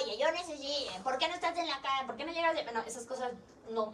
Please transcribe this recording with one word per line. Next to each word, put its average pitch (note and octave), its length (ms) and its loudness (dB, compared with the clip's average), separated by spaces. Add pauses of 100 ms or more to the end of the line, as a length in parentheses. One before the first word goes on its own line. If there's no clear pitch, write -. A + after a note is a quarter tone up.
Oye, G#3 160 -2
yo C#4 140 6
necesito, D4 720 -4
¿por C4 140 2
qué D#4+ 120 4
no F4 60 -2
estás E4+ 220 2
en E4+ 100 2
la C#4 140 -2
calle? C4+ 240 2
¿Por A3 120 -6
qué C4+ 80 -4
no E4+ 80 -4
llegas E4 220 4
de-?". - 80 0
Bueno, A#3 220 -2
esas B3 200 -8
cosas B3+ 260 -2 (380)
no, A3+ 240 2